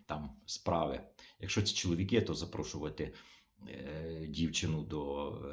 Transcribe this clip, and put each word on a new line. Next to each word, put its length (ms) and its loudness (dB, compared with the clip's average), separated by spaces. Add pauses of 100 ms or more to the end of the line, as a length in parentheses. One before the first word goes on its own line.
там 240 -4 (160)
справи. 540 2 (380)
Якщо 240 2
це 120 2
чоловіки, 460 4
то 140 2
запрошувати, 800 -4 (540)
е, 600 -6
дівчину 540 2
до 500 -2 (200)